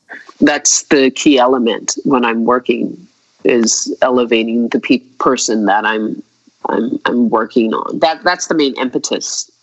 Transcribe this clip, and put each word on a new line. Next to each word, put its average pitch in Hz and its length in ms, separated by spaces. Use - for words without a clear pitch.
That's 147 440
the 135 260
key 139 280
element 120 680
when 127 200
I'm 113 200
working, 120 640
is - 600
elevating 117 680
the 123 120
pe-, 127 180
person 120 480
that 101 180
I'm, 110 380
I'm, - 380
I'm 120 240
working 113 440
on. - 240
That, 160 240
that's 180 240
the - 80
main 143 240
impetus - 720